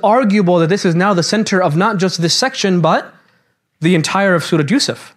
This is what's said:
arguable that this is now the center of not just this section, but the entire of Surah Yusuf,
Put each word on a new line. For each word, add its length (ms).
arguable 560
that 100
this 160
is 120
now 180
the 80
center 400
of 140
not 220
just 220
this 140
section, 460
but 340
the 140
entire 400
of 80
Surah 260
Yusuf, 480